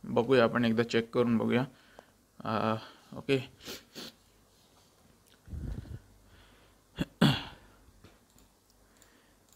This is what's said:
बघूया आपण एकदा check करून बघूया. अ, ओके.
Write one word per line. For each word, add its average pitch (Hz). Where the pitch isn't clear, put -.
बघूया 120
आपण 117
एकदा 113
check 117
करून 120
बघूया. 113
अ, 110
ओके. 135